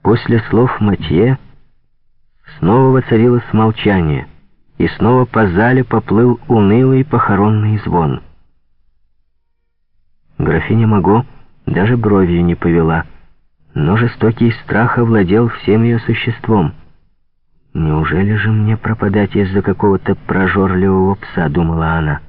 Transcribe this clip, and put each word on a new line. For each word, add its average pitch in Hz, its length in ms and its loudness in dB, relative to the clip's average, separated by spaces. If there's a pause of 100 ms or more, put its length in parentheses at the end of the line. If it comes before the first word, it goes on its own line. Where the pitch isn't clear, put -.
После 117 360 0 (120)
слов 120 280 0
Матье 104 600 0 (1200)
снова 131 320 2
воцарилось 123 600 2
молчание, 101 760 0 (500)
и 87 120 0
снова 123 360 2
по 113 220 0
зале 117 360 2
поплыл 117 640 0
унылый 127 560 4
похоронный 107 760 0
звон. 85 420 -2 (2250)
Графиня 110 500 0
Маго 104 380 2 (400)
даже 107 320 0
бровью 95 460 2
не 85 120 2
повела — 82 500 0 (680)
но 92 240 0
жестокий 113 540 0 (120)
страх - 340 -2
овладел 113 520 2
всем 110 340 0
ее 117 160 0
существом. 110 720 -2 (1000)
«Неужели 80 640 -2
же 107 140 -4
мне 107 280 0
пропадать 104 580 -2
из-за 98 260 0
какого-то 98 540 -2
прожорливого 95 1000 0
пса?» — 82 340 -6
думала 82 480 -2
она. 76 320 -4